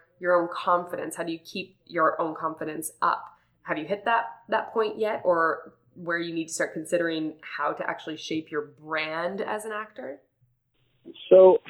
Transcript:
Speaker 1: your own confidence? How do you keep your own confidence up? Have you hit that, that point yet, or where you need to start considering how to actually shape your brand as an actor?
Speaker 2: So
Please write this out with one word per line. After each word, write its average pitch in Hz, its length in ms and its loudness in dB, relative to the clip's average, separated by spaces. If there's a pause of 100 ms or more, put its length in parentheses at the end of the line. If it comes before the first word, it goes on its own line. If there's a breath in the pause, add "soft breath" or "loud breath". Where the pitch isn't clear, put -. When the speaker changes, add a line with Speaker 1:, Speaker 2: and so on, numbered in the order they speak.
(180)
Speaker 1:
your 180 220 4
own 170 120 -2
confidence? 175 640 -2
How 170 80 -6
do 165 80 -6
you 165 60 -8
keep - 480 -12
your 160 340 2
own 160 140 -2
confidence 156 640 -6
up? - 240 0 (380)
Have 165 160 -4
you 151 80 -8
hit 202 180 -4
that, 233 220 2 (220)
that - 240 -2
point 220 260 -2
yet, 214 260 -2
or 165 500 2 (200)
where 170 240 -4
you 170 160 -6
need 160 140 -4
to - 60 -10
start 156 200 -2
considering 160 640 -2
how 147 320 -4
to - 160 -6
actually - 280 -8
shape 160 340 -6
your 151 120 -4 (180)
brand 156 600 -4
as 214 240 -6
an 220 80 -8
actor? 247 480 -12 (1080)
Speaker 2:
So 185 280 12 (120)